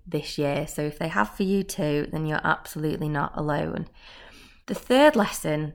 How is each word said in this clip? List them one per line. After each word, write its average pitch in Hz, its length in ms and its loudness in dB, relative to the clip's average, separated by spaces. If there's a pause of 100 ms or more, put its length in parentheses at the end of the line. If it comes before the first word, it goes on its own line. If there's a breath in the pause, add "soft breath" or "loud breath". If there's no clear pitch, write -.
this - 340 -6
year. 147 280 0
So - 160 -6
if 147 160 -4
they 165 80 -4
have 202 240 0
for - 140 -2
you 196 180 2
too, 151 480 -2
then 156 160 -2
you're 151 160 0
absolutely 156 680 -2
not 147 280 -2
alone. 156 500 -2 (800 loud breath)
The 208 80 -4
third 285 400 6
lesson 156 600 0